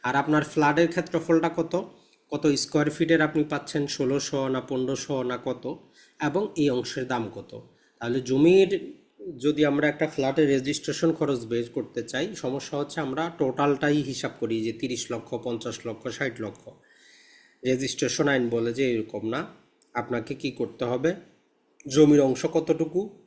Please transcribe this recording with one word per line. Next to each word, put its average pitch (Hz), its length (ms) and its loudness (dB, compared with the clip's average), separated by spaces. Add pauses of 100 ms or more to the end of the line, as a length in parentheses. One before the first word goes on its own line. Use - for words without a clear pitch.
আর 127 160 0
আপনার 151 280 4
ফ্ল্যাটের 156 420 4
ক্ষেত্রফলটা 165 560 2 (100)
কত, 165 140 -2 (580)
কত 147 120 -4 (200)
স্কয়ার 147 320 2
ফিটের 165 320 4
আপনি 151 140 0 (100)
পাচ্ছেন, 143 320 -2 (120)
ষোলোশো 135 440 0 (140)
না 127 160 0
পনেরোশো 131 460 -2 (160)
না 123 60 -4 (100)
কত, 123 160 -6 (640)
এবং 170 160 0 (180)
এই 143 140 4
অংশের 123 360 -4
দাম 120 120 -2 (120)
কত। 98 160 -14 (460)
তাহলে 120 220 -2 (100)
জমির 175 400 6 (760)
যদি 147 180 2 (100)
আমরা 147 220 2
একটা 151 200 -2
ফ্ল্যাটের 139 420 2
রেজিস্ট্রেশন 139 640 0
খরচ 139 220 0 (120)
বের 117 240 -2
করতে 120 260 -6 (100)
চাই, 139 140 -2 (180)
সমস্যা 135 380 -6
হচ্ছে 143 240 -6
আমরা 135 180 -4 (160)
টোটালটাই 143 600 2 (100)
হিসাব 127 320 -6
করি 113 140 -2 (100)
যে 113 160 -2
তিরিশ 123 200 -4 (120)
লক্ষ, 110 160 -10 (160)
পঞ্চাশ 117 300 -6 (120)
লক্ষ, 107 160 -10 (140)
ষাট 127 180 -6 (100)
লক্ষ। 104 180 -12 (1080)
রেজিস্ট্রেশন 131 640 0
আইন 127 100 4 (120)
বলে 117 220 0
যে 139 60 2 (100)
এরকম 107 300 -4 (100)
না, 143 80 -4 (600)
আপনাকে 117 400 -4
কি 139 80 -4 (100)
করতে - 320 -4
হবে, 135 200 0 (760)
জমির 147 420 8
অংশ 127 140 0 (140)
কতটুকু 160 460 0 (260)